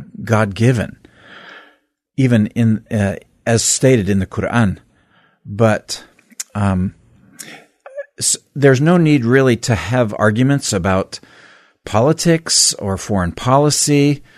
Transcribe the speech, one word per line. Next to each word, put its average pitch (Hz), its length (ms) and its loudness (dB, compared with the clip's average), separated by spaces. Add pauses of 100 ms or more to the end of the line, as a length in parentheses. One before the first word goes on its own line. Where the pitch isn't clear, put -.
(240)
God-given, 107 760 0 (1200)
even 120 300 2
in, 113 440 0
uh, 98 240 -2 (300)
as 117 180 0
stated 123 460 2
in 101 100 2
the 95 80 -2
Quran. 101 520 -2 (640)
But, 107 580 -2 (500)
um, 98 420 -2 (1200)
s-, - 180 -2 (160)
there's 135 280 4
no 170 160 4
need 147 280 2
really 127 320 4
to 117 180 -2
have 107 420 -2
arguments 127 560 0
about 95 460 -2 (640)
politics 160 920 0
or 98 220 -4
foreign 92 340 -2
policy 143 880 0 (160)